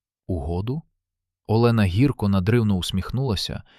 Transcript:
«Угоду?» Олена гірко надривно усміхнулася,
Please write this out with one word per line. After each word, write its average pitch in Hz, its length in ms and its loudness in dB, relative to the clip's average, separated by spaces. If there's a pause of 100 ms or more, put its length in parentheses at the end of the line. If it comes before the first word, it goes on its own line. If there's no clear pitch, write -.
(260)
«Угоду?» 92 560 -4 (640)
Олена 113 380 4
гірко 104 440 0
надривно 101 480 2
усміхнулася, 98 840 -4 (160)